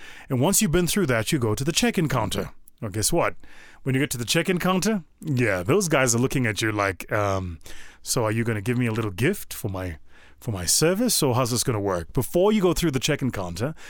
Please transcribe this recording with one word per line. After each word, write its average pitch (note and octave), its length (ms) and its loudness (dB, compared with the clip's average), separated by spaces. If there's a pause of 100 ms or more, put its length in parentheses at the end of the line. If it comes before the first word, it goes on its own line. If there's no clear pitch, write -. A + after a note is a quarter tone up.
(280)
And B2+ 120 0
once F#3 220 4
you've G3+ 80 2
been F3 160 4
through F#3 200 2
that, A#2 260 2
you D#3 80 2
go G#2+ 160 2
to C#3 80 -4
the D#3+ 80 0
check-in G#3 360 2
counter. G#2 420 -2 (300)
Well, G#2 120 -6
guess G#2 200 0
what? B2+ 220 2 (480)
When C3 140 0
you C3 40 2
get D3 100 0
to B2+ 80 -6
the A#2 60 -4
check-in E3 360 0
counter, F3+ 420 0 (180)
yeah, A#2 440 0
those E3+ 240 2
guys C3 260 4
are A#2 60 2
looking B2+ 260 0
at G#2+ 160 -2
you A2 80 2
like, G2+ 400 -2
um, F#2+ 480 -2 (420)
"So - 240 -2
are G#2+ 60 2
you A2+ 140 0
gonna A2 160 -2
give A#2 180 0
me B2 80 2
a A2+ 60 0
little A2 180 -2
gift C3+ 420 -2
for - 160 -8
my, F#2 300 -6 (400)
for - 120 -8
my F#2 140 -4
service, F#3+ 580 2
or C3 140 2
how's B2 160 0
this A#2 120 0
gonna A2+ 160 -2
work?" F#2 320 -2
Before F3 400 2
you G#3+ 80 4
go F3+ 140 4
through E3 180 0
the C3 80 0
check-in C3+ 320 0
counter, F#2+ 420 -4 (160)